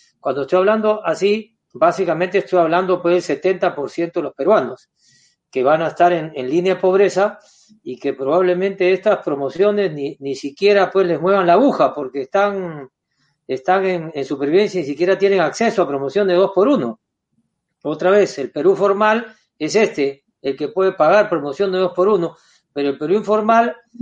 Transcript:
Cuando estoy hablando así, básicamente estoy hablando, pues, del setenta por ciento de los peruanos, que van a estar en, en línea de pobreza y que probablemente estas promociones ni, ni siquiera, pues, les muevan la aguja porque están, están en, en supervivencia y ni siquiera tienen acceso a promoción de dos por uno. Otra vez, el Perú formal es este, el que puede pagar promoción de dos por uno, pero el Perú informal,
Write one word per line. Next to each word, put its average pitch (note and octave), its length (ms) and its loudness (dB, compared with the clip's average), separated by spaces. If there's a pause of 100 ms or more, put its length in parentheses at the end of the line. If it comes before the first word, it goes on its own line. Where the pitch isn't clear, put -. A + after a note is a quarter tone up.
(200)
Cuando C#3 240 -4
estoy F3+ 160 0
hablando G#3+ 440 0
así, G3+ 540 -2 (160)
básicamente E3+ 640 0
estoy F3+ 220 0
hablando, F3+ 420 0
pues, F3 140 2
del F3 80 2
setenta F#3 500 -2
por C#3 160 -8
ciento E3+ 300 -6
de D3+ 60 -4
los - 80 -10
peruanos, C#3 560 -2 (600)
que B2+ 140 -2
van D#3 180 2
a D#3+ 60 -2
estar F3 260 2
en, D#3+ 220 -4
en B2+ 140 -6
línea F3+ 260 0
de F#3 60 -8
pobreza G3 580 2 (420)
y B2+ 160 -12
que C#3 160 -4
probablemente F3+ 800 0
estas F#3+ 240 0
promociones F#3 760 -2
ni, D3 280 -8
ni C#3 160 -6
siquiera, F#3+ 560 0
pues, F#3+ 160 2
les D#3 120 -2
muevan F#3 280 2
la E3+ 60 6
aguja G3 420 4
porque C#3 260 -6
están, F#3 680 -2 (580)
están F3+ 380 0
en, E3+ 280 -4
en C#3 120 -6
supervivencia D#3+ 540 0
y D#3 40 -4
ni C3+ 60 -6
siquiera F3 280 0
tienen G3 220 2
acceso G3+ 420 0
a D3+ 60 0
promoción C#3+ 400 -2
de F3+ 80 2
dos F#3 180 2
por G3+ 140 4
uno. D3+ 320 0 (840)
Otra D#3 300 -2
vez, G3+ 260 2
el C3 140 -8
Perú E3 240 2
formal G#3+ 500 0 (320)
es D3+ 180 -6
este, C#3+ 500 0 (160)
el C3+ 140 -6
que D3 120 -6
puede F#3 240 0
pagar F#3 360 4
promoción D#3+ 440 -4
de F#3 80 -2
dos F3+ 140 -2
por F3+ 140 0
uno, F3 300 0 (360)
pero C#3+ 160 -2
el C#3 100 -6
Perú D#3 160 -2
informal, A3 600 0 (260)